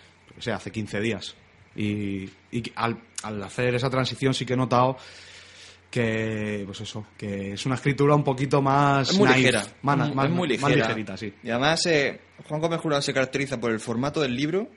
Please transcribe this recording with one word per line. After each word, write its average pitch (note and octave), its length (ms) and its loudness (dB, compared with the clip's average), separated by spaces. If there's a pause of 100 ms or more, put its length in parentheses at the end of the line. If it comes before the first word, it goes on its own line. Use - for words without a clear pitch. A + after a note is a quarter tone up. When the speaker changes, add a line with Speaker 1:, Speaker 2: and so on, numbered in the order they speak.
(360)
Speaker 1:
o G2 60 -20
sea, A2 140 -2
hace F#2 160 -10
quince G#2+ 280 -6
días. G#2+ 360 -4 (400)
Y, G#2 480 -4 (260)
y A#2+ 240 -6
al, A#2 240 -2 (240)
al G#2+ 220 -8
hacer B2 320 -2
esa B2+ 120 0
transición C3 460 0
sí C3 100 -4
que B2 100 -2
he - 20 2
notado B2+ 400 4 (960)
que, A2 760 -2
pues G2 140 -12
eso, G#2+ 260 -10 (100)
que G2 360 -6
es G2 140 -8
una C3 100 0
escritura C#3+ 400 4
un C#3+ 80 2
poquito C3+ 360 0
más C#3 500 4
Speaker 2:
Es - 60 4
muy C3+ 120 8
Speaker 1:
naif, C3 80 6 (100)
Speaker 2:
ligera. A2+ 160 4 (200)
Speaker 1:
más, C#3 180 2
Speaker 2:
Es A#2 80 0
mu-, A2 80 -4
Speaker 1:
más, C3+ 100 2
Speaker 2:
es D#3+ 60 2
muy F3 160 0
Speaker 1:
más C3+ 220 0
Speaker 2:
ligera. B2 180 2
Speaker 1:
ligerita, G#2+ 280 -6
sí. G2+ 160 -8 (120)
Speaker 2:
Y A2+ 60 -6
además, D3 360 0
eh, C#3+ 340 2 (280)
Juan D3+ 120 -6
Gómez E3 200 0
Jurado C#3+ 200 0
se C#3 140 -2
caracteriza C3 460 -2
por A#2 100 0
el A2 80 0
formato C3 420 -2
del C3 140 0
libro D#3 420 -2